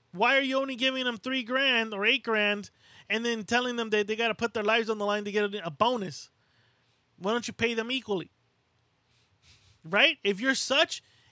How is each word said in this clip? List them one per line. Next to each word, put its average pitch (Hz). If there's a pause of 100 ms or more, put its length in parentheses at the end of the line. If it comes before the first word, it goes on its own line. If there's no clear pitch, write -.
(140)
Why 233
are 269
you 269
only 269
giving 262
them 240
three 262
grand 233
or 196
eight 240
grand 208 (400)
and 220
then 226
telling 240
them 226
that 208
they 214
gotta 226
put 226
their 220
lives 220
on 214
the 202
line 208
to 202
get 208
a, 202
a 170
bonus? 208 (880)
Why 196
don't 240
you -
pay 233
them 226
equally?" 214 (1500)
Right? 233
If 202
you're 262
such - (300)